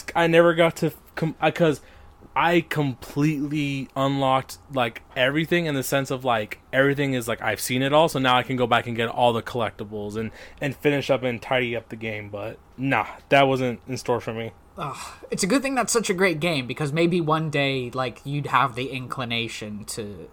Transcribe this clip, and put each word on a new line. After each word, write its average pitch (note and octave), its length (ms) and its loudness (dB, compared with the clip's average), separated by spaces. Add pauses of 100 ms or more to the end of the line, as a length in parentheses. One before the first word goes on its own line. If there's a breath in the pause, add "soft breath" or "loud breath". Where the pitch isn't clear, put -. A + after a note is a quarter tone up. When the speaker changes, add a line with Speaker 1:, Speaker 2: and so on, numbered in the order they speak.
(140)
Speaker 1:
I E3+ 140 4
never E3+ 260 8
got E3 220 4
to D#3+ 160 0 (240)
com-, D#3+ 240 -2
I, D#3 100 4
'cause D#3 300 2 (580 loud breath)
I E3+ 300 4
completely C#3+ 1300 -2
unlocked, C3+ 640 2 (160)
like, A#2+ 260 0 (160)
everything D#3 480 2
in D3+ 100 -2
the C3 80 0
sense C#3 280 0
of, B2+ 120 -4
like, A2+ 380 -2 (100)
everything C#3 440 0
is, A#2+ 120 -4
like, A2 140 -4
I've A2 220 -4
seen B2+ 180 -2
it C#3 140 0
all, D#3+ 160 6
so D3 80 -4
now B2+ 180 4
I B2 60 2
can C3 140 -4
go B2 100 0
back A2+ 200 2
and A#2+ 80 -6
get A2+ 140 0
all B2 240 2
the A2+ 100 0
collectibles G#2 720 -6
and, A2 140 -6 (300 loud breath)
and C#3 160 -4
finish C#3+ 320 0
up B2+ 140 2
and A#2+ 180 -4
tidy B2+ 340 -2
up A2 140 -8
the A#2 80 -12
game, G#2+ 320 -8
but G2+ 300 -10 (180)
nah, B2 300 2 (240)
that C#3 180 8
wasn't B2+ 400 0
in B2+ 80 -6
store A#2+ 240 0
for A#2 140 -8
me. A2+ 180 -8 (240)
Speaker 2:
Ugh, D3+ 220 -8 (320 loud breath)
it's G3+ 140 -2
a - 20 0
good C4 160 2
thing C4+ 120 -2
that's A3+ 200 0
such G#3+ 160 0
a G3 40 0
great F3 240 0
game, D3+ 280 -2
because C3+ 260 -4
maybe E3+ 300 2
one D#3 260 0
day, C3+ 460 0
like, B2+ 300 -4
you'd C#3+ 240 -4
have B2+ 260 2
the B2+ 160 -6
inclination A#2 960 -6
to G2+ 460 -10